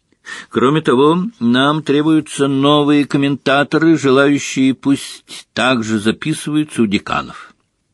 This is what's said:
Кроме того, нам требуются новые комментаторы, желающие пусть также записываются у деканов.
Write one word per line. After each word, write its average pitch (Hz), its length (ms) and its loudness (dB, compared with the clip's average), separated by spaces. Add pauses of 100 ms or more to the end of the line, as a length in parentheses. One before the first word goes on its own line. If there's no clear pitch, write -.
(480)
Кроме 147 320 0
того, 151 380 2 (200)
нам 135 440 0
требуются 151 640 0
новые 143 560 2
комментаторы, 143 920 0
желающие 135 760 2
пусть - 800 -6
также 110 460 0
записываются 151 840 -4
у 113 40 2
деканов. - 680 -6 (400)